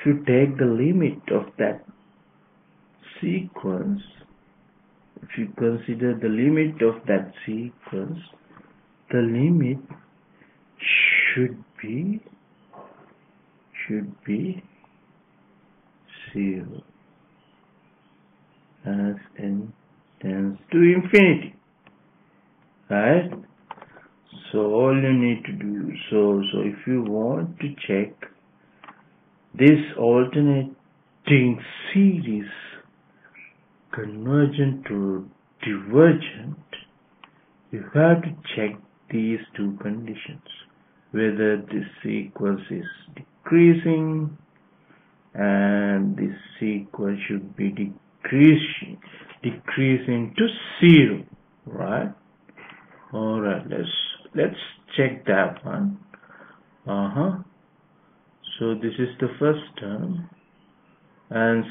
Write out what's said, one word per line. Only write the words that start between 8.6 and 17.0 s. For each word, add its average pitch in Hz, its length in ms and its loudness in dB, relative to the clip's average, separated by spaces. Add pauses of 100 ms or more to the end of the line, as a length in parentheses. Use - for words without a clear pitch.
the 127 80 0
limit 131 640 2 (1500)
should 127 300 -2 (180)
be, 165 400 -6 (1700)
should 104 260 -6 (120)
be 143 360 -4 (1700)
zero 92 500 -6 (2000)